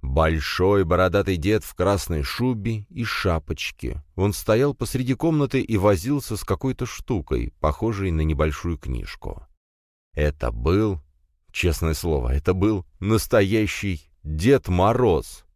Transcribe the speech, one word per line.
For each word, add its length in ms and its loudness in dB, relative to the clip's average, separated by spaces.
Большой 800 2
бородатый 520 2
дед 260 0
в 140 -14
красной 480 0
шубе 680 -4
и 140 -6
шапочке. 1000 -4
Он 160 2
стоял 420 2
посреди 400 -2
комнаты 460 0
и 160 -2
возился 600 2
с 60 -8
какой-то 440 -4
штукой, 760 -4
похожей 500 0
на 120 0
небольшую 560 -2
книжку. 680 -10
Это 380 -2
был, 500 0
честное 420 0
слово, 400 0
это 180 0
был 320 2
настоящий 1120 0
Дед 440 2
Мороз. 760 2